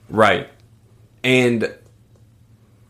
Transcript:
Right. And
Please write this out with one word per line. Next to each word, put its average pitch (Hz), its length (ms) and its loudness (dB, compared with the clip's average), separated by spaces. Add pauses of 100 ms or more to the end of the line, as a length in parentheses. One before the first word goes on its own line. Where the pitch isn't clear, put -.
Right. 98 400 0 (760)
And 123 500 0 (1160)